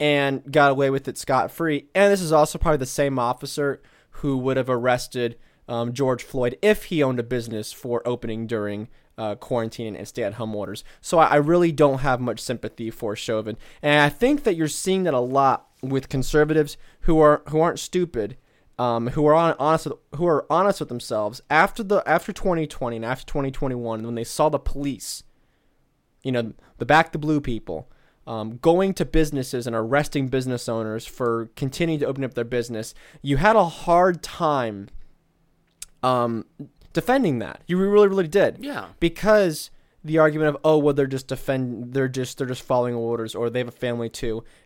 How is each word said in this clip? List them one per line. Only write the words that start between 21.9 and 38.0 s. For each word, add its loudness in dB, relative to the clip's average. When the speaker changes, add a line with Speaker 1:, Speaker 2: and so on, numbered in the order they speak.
Speaker 1:
after 0
twenty -2
twenty -6
and -6
after -6
twenty -4
twenty-one, -4
when -6
they -4
saw 0
the 0
police, -6
you -4
know, -4
the -6
Back 4
the -6
Blue 0
people, -8
um, -8
going 4
to -4
businesses 0
and -2
arresting 0
business -2
owners -4
for -4
continuing -2
to 0
open -4
up -8
their -4
business, -6
you 0
had 6
a 8
hard 2
time, -4
um, 0
defending 2
that. -10
You 0
really, 6